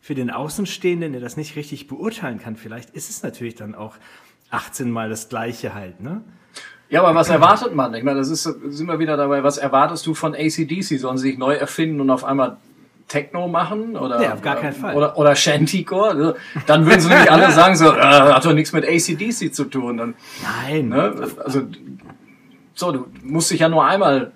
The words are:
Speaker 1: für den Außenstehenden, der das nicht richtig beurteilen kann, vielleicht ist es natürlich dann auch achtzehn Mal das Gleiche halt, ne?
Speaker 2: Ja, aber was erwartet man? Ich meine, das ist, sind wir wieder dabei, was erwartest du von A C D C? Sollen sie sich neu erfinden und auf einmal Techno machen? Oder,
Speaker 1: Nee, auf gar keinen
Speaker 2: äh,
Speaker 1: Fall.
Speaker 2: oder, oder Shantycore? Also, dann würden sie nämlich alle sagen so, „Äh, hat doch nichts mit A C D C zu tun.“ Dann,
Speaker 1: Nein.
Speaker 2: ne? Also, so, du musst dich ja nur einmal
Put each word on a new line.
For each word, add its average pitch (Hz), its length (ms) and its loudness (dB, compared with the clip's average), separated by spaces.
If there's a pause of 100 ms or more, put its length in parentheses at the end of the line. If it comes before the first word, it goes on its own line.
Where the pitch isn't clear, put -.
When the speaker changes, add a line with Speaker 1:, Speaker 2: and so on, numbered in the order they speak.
Speaker 1:
für 143 140 -10
den 123 160 -6
Außenstehenden, 170 800 -6
der 123 100 -10
das 120 160 -12
nicht 151 180 -12
richtig 143 320 -12
beurteilen 151 520 -10
kann, 113 160 -12
vielleicht 113 360 -18
ist - 200 -16
es - 100 -14
natürlich 117 320 -10
dann 107 220 -16
auch 110 200 -16 (540)
achtzehn - 400 -8
Mal 113 200 -6
das 110 200 -10
Gleiche 117 460 -8
halt, 92 260 -16
ne? 170 200 -10 (680)
Speaker 2:
Ja, 165 140 2
aber 165 120 6
was 165 120 2
erwartet 185 480 4
man? 123 200 -2
Ich 113 80 -8
meine, 139 160 -2
das 135 100 -4
ist, 160 140 -6
sind 147 440 -8
wir 165 100 -4
wieder 156 200 -2
dabei, 143 260 0
was 143 140 2
erwartest 143 500 0
du 160 60 -2
von 151 200 -6
A 156 140 -4
C 156 160 -4
D 160 160 -6
C? 160 160 -4
Sollen 131 220 -4
sie 131 140 -2
sich 127 60 -6
neu 131 160 0
erfinden 147 460 -4
und 135 100 0
auf 127 140 0
einmal 135 320 -2 (540)
Techno 170 400 -6
machen? 214 480 -4
Oder, 127 220 -4
Speaker 1:
Nee, 117 100 2
auf 110 120 -8
gar 147 140 -4
keinen - 180 -6
Speaker 2:
äh, - 60 -14
Speaker 1:
Fall. 135 160 -6
Speaker 2:
oder, 147 220 0
oder 147 180 6
Shantycore? 175 760 0
Also, 160 240 0 (300)
dann 156 200 4
würden 175 160 6
sie 165 80 2
nämlich 277 200 8
alle 160 220 8
sagen 175 240 6
so, 160 180 8
„Äh, - 60 0
hat 139 460 8
doch 165 80 4
nichts 151 180 0
mit 156 160 -2
A 165 100 2
C 165 180 -2
D 208 160 -6
C 170 200 -6
zu 143 140 -4
tun.“ 120 320 -6
Dann, 117 160 -6 (280)
Speaker 1:
Nein. 131 460 -4
Speaker 2:
ne? 131 260 0 (300)
Also, 135 200 -2 (1120)
so, 180 200 -4
du 123 140 -8 (140)
musst 156 300 -2
dich 160 80 -2
ja 160 80 4
nur 160 180 4
einmal 143 500 2